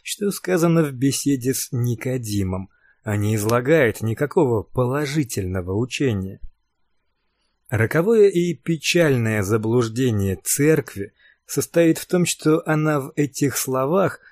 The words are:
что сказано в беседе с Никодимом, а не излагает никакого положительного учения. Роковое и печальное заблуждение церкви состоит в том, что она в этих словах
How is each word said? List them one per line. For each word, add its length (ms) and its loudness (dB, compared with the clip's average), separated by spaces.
что 300 -6
сказано 520 2
в 100 -4
беседе 600 0
с 200 -6
Никодимом, 960 -2
а 140 -2
не 180 0
излагает 680 2
никакого 640 0
положительного 1080 -2
учения. 680 -2
Роковое 600 4
и 240 0
печальное 880 0
заблуждение 1000 0
церкви 720 -2
состоит 520 2
в 100 -10
том, 180 2
что 400 0
она 360 0
в 160 -10
этих 400 0
словах 640 -2